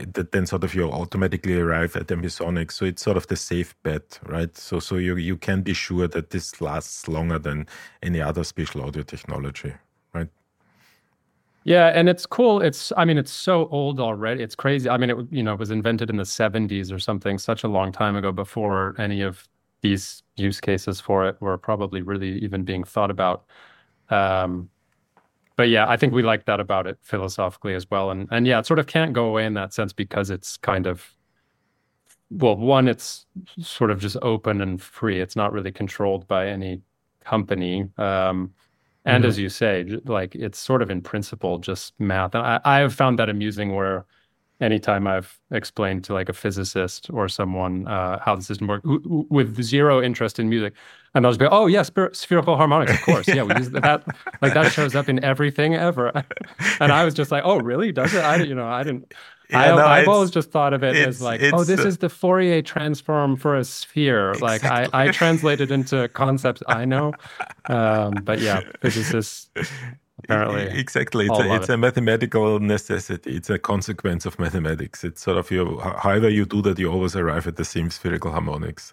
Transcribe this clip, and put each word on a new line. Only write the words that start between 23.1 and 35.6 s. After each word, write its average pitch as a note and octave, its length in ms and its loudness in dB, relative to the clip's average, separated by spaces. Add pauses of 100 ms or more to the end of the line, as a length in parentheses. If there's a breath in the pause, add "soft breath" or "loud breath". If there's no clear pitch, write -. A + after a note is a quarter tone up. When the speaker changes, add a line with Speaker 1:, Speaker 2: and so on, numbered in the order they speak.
Speaker 2:
about. F#2+ 340 -2 (640 soft breath)
Um, F#2 600 -2 (840)
but A#2+ 140 4
yeah, G#2+ 180 4
I A#2 80 4
think C3 160 2
we B2 100 2
like A2+ 220 0
that G#2 160 0
about F#2+ 260 -2
it - 140 -8
philosophically F#2+ 760 -4
as F2+ 160 -8
well. G2 200 -2
And, F#2+ 200 -8
and A#2 160 2
yeah, B2 120 4
it A2 80 -2
sort D#3+ 120 2
of D3 80 0
can't D#3+ 280 0
go A#2+ 100 0
away A2 220 0
in G#2+ 80 -2
that G2 180 -4
sense G#2 180 -4
because G2 380 -4
it's F#2+ 300 -10
kind F#2+ 280 0
of, F2 280 -8 (1160)
well, B2+ 260 2
one, B2+ 320 4
it's - 360 -4 (380)
sort A#2+ 280 0
of G2+ 80 0
just G2+ 220 -6
open G#2+ 400 0
and F#2+ 220 -4
free. G#2 360 -4
It's F#2 160 -6
not G#2 200 0
really F#2+ 180 -6